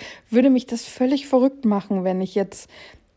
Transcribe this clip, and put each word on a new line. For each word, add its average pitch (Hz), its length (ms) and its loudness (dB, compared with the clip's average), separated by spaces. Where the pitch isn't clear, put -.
würde 262 200 4
mich 254 160 2
das 233 180 -8
völlig 262 420 -2
verrückt 269 380 2
machen, 202 400 0
wenn 185 160 0
ich 190 140 -6
jetzt - 360 -6